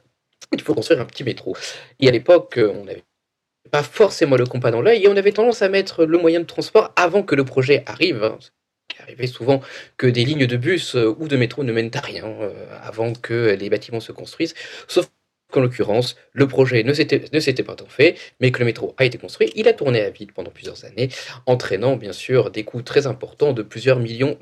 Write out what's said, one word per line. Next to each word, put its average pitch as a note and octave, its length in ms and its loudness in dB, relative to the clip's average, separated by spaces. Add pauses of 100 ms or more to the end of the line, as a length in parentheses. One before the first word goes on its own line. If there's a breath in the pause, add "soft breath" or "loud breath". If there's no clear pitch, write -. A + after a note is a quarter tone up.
(540)
il - 80 -4
faut - 140 -2
construire A#2 260 0
un A2+ 40 -8
petit - 180 -14
métro. G2 340 -8 (420 loud breath)
Et B2+ 80 4
à B2 40 8
l'époque, - 480 4
euh, G#2 200 4
on G2+ 60 -14
n'avait F#2 160 -14 (720)
pas D3 100 0
forcément D#3 540 2
le B2 100 2
compas B2 240 -2
dans A#2 140 0
l'œil G#3+ 200 4
et G3+ 40 6
on G3+ 100 4
avait G3 140 4
tendance A3 320 2
à F#3+ 60 2
mettre F#3+ 360 0
le D#3+ 140 2
moyen E3+ 220 2
de E3 40 -8
transport - 500 0
avant F3+ 280 2
que G3 100 -4
le C#3 100 2
projet C3 440 2
arrive, - 360 -2
hein. A2 160 -2
Ce - 100 -20 (380)
qui - 140 -18
arrivait - 240 -8
souvent C3 360 -2 (360 loud breath)
que - 80 0
des A#2+ 200 2
lignes C#3+ 200 2
de A#2+ 120 0
bus, D#3 380 -2
euh, A2 220 2
ou D#3+ 100 -8
de C#3+ 100 -2
métro B2 260 -2
ne A#2 100 -2
mènent A2+ 220 -2
à C3+ 60 -6
rien, G2 240 -12
euh, G#2+ 260 -8 (320)
avant A2+ 300 -4
que A#2 460 0
les G2 120 -6
bâtiments A2+ 280 -4
se - 120 -12
construisent. - 420 -8 (340 loud breath)
Sauf - 220 0 (420)
qu'en C#3 100 2
l'occurrence, A#2+ 540 -2 (180 soft breath)
le C#3 140 2
projet B2+ 360 2
ne C3 100 2
s'était, D3 300 0 (100)
ne D3+ 60 0
s'était C3 240 -2
pas G2+ 100 -12
tant - 160 -18
fait, - 240 4 (260 loud breath)
mais B2 120 4
que B2 80 -4
le B2 60 2
métro A2+ 340 -4
a C3 60 4
été B2 120 -2
construit, A3 380 -2
il A3 120 0
a A#3 60 8
tourné B2+ 280 0
à G2 100 -4
vide G2+ 220 -18
pendant F#2+ 180 -12
plusieurs - 340 -16
années, B2+ 240 -4 (380 loud breath)
entraînant B2 480 0
bien G2+ 180 -8
sûr A2 380 0
des A2 120 -6
coûts A#2+ 200 -10
très C3+ 240 0
importants C#3 460 -2
de A2 100 -4
plusieurs B2 340 0
millions A#2 440 -2